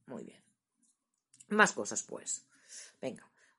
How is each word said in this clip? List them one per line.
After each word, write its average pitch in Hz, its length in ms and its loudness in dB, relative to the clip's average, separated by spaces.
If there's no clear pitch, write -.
Muy 131 180 -10
bien. - 180 -20
Más 208 200 8
cosas, 104 320 -4
pues. - 440 -10
Venga. - 300 -8